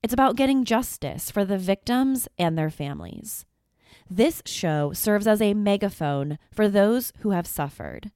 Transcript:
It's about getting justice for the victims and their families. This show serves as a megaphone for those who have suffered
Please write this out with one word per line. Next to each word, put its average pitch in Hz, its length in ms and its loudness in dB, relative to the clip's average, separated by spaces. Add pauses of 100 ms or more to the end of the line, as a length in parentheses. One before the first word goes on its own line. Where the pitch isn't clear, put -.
It's 226 80 -2
about 247 220 4
getting 269 300 4
justice - 640 -2
for 202 140 0
the 190 120 0
victims 240 720 0 (100)
and 165 220 0
their 156 120 0
families. 143 760 -12 (640)
This 233 340 2
show 151 480 -2
serves 208 360 0
as 214 120 4
a 208 140 2
megaphone 165 880 -2 (100)
for 214 180 2
those 208 520 2
who 214 100 -2
have 175 160 -2
suffered 143 680 -8